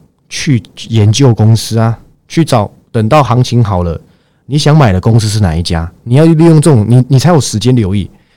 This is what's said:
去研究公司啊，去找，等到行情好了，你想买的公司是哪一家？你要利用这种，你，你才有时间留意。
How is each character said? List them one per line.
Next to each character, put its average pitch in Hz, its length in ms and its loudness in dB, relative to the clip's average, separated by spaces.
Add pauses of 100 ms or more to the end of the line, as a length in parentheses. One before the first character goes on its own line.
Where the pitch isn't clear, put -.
(280)
去 131 340 -4 (280)
研 107 220 2
究 123 220 2
公 110 220 2
司 110 240 -4
啊， 113 200 -2 (280)
去 165 180 -2
找， 107 260 -2 (200)
等 110 180 -2
到 151 140 2
行 120 200 0
情 120 200 0
好 101 180 -2
了， 85 180 -6 (460)
你 139 140 -4
想 147 180 2
买 127 140 2
的 92 100 -2
公 113 180 0
司 107 80 -2
是 107 120 -4
哪 85 160 0
一 85 80 -4
家？ 85 280 -6 (120)
你 120 120 -4
要 156 100 4
利 165 200 2
用 160 160 4
这 165 80 2
种， 113 180 2
你， 123 200 4
你 135 100 2
才 139 120 0
有 175 100 2
时 - 180 -6
间 120 180 0
留 101 200 -2
意。 92 140 -6 (280)